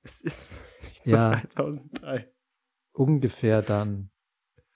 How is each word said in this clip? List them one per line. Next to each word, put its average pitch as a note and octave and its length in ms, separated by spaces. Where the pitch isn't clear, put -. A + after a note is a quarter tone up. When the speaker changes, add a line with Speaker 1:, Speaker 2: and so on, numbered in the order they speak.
Speaker 1:
Es - 180
ist - 420
nicht - 220
so A2+ 100
Speaker 2:
Ja. A2+ 160
Speaker 1:
dreitausenddrei. C3+ 1000
Speaker 2:
Ungefähr B2+ 680
dann. G#2 480